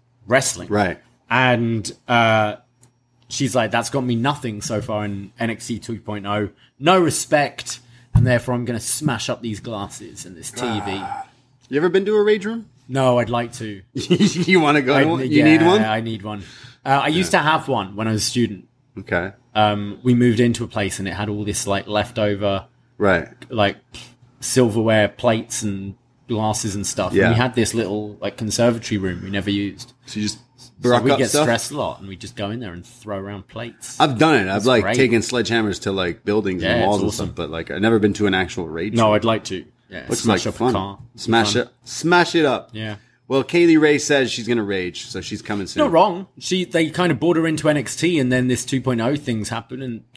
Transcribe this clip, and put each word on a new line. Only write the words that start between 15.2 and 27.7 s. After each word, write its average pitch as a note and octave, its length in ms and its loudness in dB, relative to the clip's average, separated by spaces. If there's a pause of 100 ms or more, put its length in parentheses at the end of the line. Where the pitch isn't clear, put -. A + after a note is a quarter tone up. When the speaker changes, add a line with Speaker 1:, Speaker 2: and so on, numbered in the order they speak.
Speaker 1:
n-, C3 100 -2
Speaker 2:
You D3 80 6
Speaker 1:
yeah, D3 40 6 (140)
Speaker 2:
need D#3+ 80 6
one? G3 160 6
Speaker 1:
I A2 200 0
need A2 200 -6
one. G2+ 220 -8 (420)
Uh, - 40 -6 (140)
I C3+ 60 0
used E3+ 240 0
Speaker 2:
Yeah. F#3 60 6
Speaker 1:
to D#3 60 0
have D#3 220 0
one G2+ 280 -2
when A2 120 -4
I A2 60 0
was G#2+ 80 0
a - 40 -2
student. G#2+ 420 -2 (300)
Speaker 2:
Okay. F#2+ 360 -4 (200)
Speaker 1:
Um, G#2 480 0
we B2 140 4
moved A#2+ 240 4
into A#2+ 240 2
a G#2 40 -8
place G2 320 -4
and G2 80 -6
it F#2 60 -6
had G#2 160 -6
all G#2 140 -6
this, G2+ 240 -6
like, G2 200 -2
leftover, G#2 760 -2 (320)
Speaker 2:
Right. F#2 300 2 (240)
Speaker 1:
like, G#2 260 0 (600)
silverware A2 720 2
plates A2+ 520 -2
and G2 340 -6 (340)
glasses A2 460 -2
and G2+ 120 -6
stuff. F#2 260 -4
Speaker 2:
Yeah. F#2+ 120 4
Speaker 1:
And F2+ 100 4
we - 20 2
had B2 180 2
this A2+ 180 2